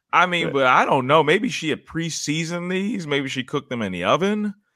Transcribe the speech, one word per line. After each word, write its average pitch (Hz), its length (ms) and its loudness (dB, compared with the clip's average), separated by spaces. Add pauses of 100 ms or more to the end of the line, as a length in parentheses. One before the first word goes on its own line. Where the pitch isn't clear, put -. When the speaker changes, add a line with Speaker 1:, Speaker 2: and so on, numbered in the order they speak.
(120)
Speaker 1:
I 165 140 4
mean, 175 200 -2
Speaker 2:
Right. 151 80 -6
Speaker 1:
but 135 140 2
I 160 180 6
don't 131 220 2
know. 151 160 6
Maybe 175 260 2
she 156 200 -6
had 117 160 -4
pre-seasoned 165 840 -6
these. 190 360 -4
Maybe 139 220 -2
she 127 140 -6
cooked 139 260 -6
them 120 140 -4
in 95 80 -4
the 87 140 -6
oven. 202 480 0 (220)